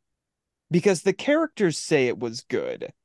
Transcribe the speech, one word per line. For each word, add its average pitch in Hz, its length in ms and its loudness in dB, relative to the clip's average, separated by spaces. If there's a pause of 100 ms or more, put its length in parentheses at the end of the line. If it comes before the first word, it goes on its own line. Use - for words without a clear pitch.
(720)
Because 175 320 2
the 196 100 2
characters 277 640 0
say 139 300 2
it 92 100 -2
was 117 240 -8
good. 64 500 -6 (120)